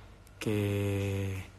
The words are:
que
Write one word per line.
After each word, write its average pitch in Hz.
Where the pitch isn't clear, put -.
que 101